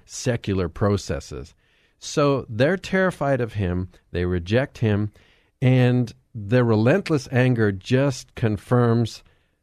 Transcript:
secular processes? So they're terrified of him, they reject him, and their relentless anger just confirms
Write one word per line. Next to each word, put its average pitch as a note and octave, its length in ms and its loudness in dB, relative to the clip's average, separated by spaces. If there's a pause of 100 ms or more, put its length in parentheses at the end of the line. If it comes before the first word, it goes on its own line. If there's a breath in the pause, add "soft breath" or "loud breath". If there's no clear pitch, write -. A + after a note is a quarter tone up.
secular F#2+ 640 -4
processes? D2 840 -4 (440)
So C#3+ 500 -2
they're C3 300 0
terrified D#3+ 640 -2
of A2 120 -6
him, F2+ 360 -2 (220 soft breath)
they F2+ 120 -2
reject F2+ 540 -2
him, G#2 340 0 (480 soft breath)
and B2 540 2 (200)
their A#2 300 0
relentless B2+ 640 2
anger A#2+ 400 2
just B2+ 640 -2
confirms A#2 880 0 (400)